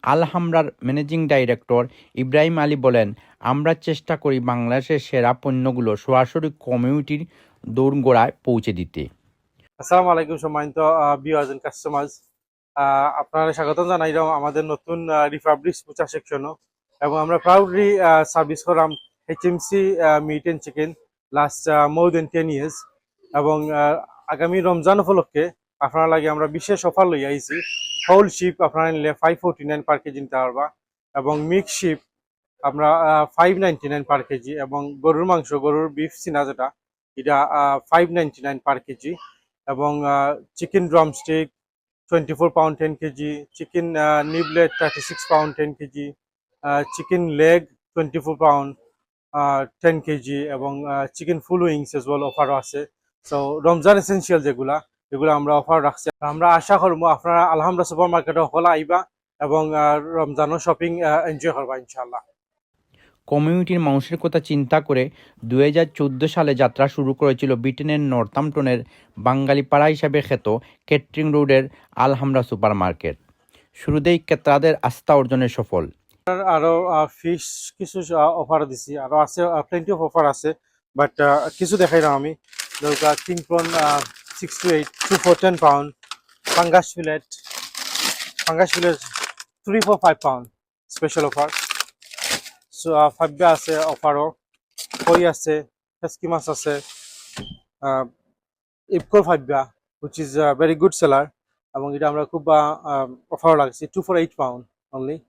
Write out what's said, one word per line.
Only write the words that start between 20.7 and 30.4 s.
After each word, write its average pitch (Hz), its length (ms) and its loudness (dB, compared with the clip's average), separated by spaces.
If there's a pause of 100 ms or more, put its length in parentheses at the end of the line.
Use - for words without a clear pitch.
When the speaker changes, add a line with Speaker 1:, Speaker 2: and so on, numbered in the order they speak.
Speaker 2:
last, 147 360 -2
আহ, 147 220 4
more 165 240 2
than 160 100 0
ten 165 220 -2
years। 151 240 -4 (680)
এবং, 151 320 0
আহ, 147 340 0 (240)
আগামী 170 320 0
রমজান 180 400 2
উপলক্ষে 170 500 0 (300)
আপনারা 156 260 0
লাগে 160 220 2
আমরা 151 180 -2
বিশেষ 175 400 -4
অফার 185 220 2
লই 147 160 -2
আইছি। 143 360 -6 (480)
হোল 196 200 8
শিপ 180 320 -4
আপনারা 160 320 0
নিলে 151 200 -2
ফাইভ 165 300 0
ফোর্টি 170 220 -4
নাইন 147 160 -4
per 147 180 0
কেজি 139 220 -10
নিতে 131 160 -8
পারবা। 131 340 -2 (440)